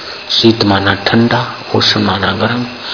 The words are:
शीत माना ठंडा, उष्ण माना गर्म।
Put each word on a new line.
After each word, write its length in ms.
शीत 340
माना 300
ठंडा, 400
उष्ण 280
माना 340
गर्म। 280